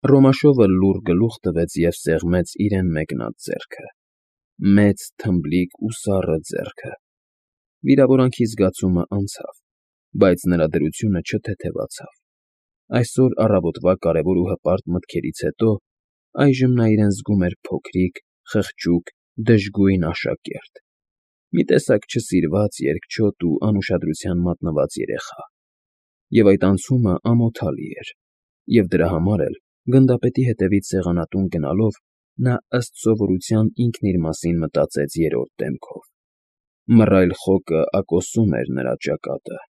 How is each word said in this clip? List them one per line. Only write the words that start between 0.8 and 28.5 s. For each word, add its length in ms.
գլուխ 380
տվեց 360
և 200
սեղմեց 580
իրեն 380
մեկնած 500
ձեռքը, 460
մեծ, 420
թմբլիկ 600
ու 160
սառը 480
ձեռքը։ 540
Վիրավորանքի 640
զգացումը 600
անցավ, 440
բայց 320
նրա 220
դրությունը 520
չթեթևացավ։ 920
Այսօր 480
առավոտվա 600
կարևոր 420
ու 80
հպարտ 420
մտքերից 540
հետո 320
այժմ 380
նա 160
իրեն 240
զգում 320
էր 140
փոքրիկ, 680
խղճուկ, 680
դժգույն 720
աշակերտ, 760
մի 120
տեսակ 400
չսիրված, 800
երկչոտ 600
ու 200
անուշադրության 840
մատնված 580
երեխա։ 380
Եվ 180
այդ 160
անցումը 580
ամոթալի 680
էր, 280